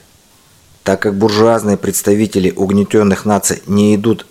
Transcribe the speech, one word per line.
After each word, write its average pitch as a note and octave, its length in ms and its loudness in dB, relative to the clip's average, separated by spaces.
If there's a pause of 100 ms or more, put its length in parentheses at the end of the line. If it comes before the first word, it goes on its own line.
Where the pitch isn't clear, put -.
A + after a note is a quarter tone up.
(840)
так F#2+ 160 -2
как G2+ 160 -2
буржуазные G#2+ 640 2
представители G2 720 -2
угнетенных G2+ 760 0
наций G2 420 -2
не G#2 280 2
идут G#2 360 -2